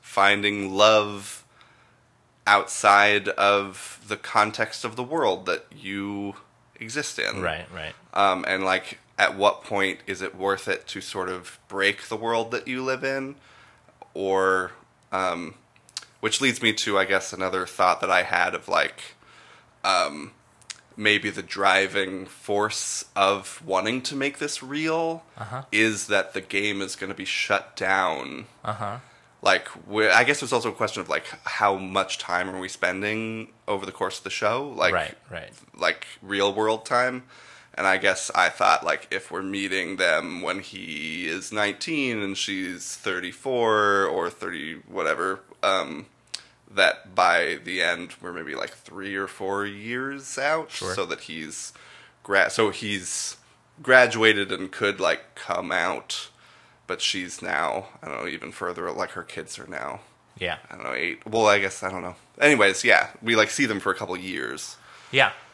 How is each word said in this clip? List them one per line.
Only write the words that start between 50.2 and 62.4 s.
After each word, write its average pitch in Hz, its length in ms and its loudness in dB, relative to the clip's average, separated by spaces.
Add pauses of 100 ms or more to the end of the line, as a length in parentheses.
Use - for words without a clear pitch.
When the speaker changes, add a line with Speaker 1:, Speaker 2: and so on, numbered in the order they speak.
Speaker 1:
out, 156 320 -2
Speaker 2:
Sure. 92 240 -6
Speaker 1:
so 95 100 -2
that 82 160 -8
he's 78 500 -12 (520)
gra-, 98 260 2
so 107 220 2
he's 101 640 -6 (460)
graduated 113 680 6
and 92 200 -6
could, 101 280 -2
like, 82 360 0
come 87 360 -4
out, 87 580 -2 (580)
but 90 140 -6
she's 90 420 -4
now, 82 460 -2 (120)
I - 60 -14
don't 62 160 -8
know, 87 40 -6
even 78 240 -8
further, 87 400 -6
like, 90 200 -4
her 85 120 -10
kids - 360 -12
are - 80 -16
now, 71 340 -8 (360)
Speaker 2:
Yeah. 85 200 -4 (120)
Speaker 1:
I - 60 -16
don't - 80 -14
know, 64 100 -4
eight. 78 340 -4
Well, 110 200 4
I 101 120 8
guess, 95 240 -4
I 92 80 -2
don't 92 100 -8
know. 90 140 -10 (260)